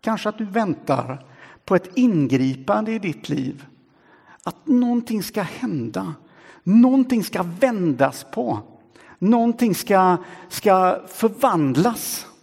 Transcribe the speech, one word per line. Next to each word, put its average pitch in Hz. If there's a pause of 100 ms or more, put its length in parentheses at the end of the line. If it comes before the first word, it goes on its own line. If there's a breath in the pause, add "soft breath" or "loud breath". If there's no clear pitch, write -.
Kanske 220
att 214
du 226
väntar 160 (380 loud breath)
på 185
ett 175
ingripande 156
i 220
ditt 190
liv. 139 (760 soft breath)
Att -
någonting 240
ska -
hända. 165 (480 loud breath)
Någonting 254
ska -
vändas 175
på. 233 (600 loud breath)
Någonting 233
ska, 185 (320 loud breath)
ska 185
förvandlas. 208 (160)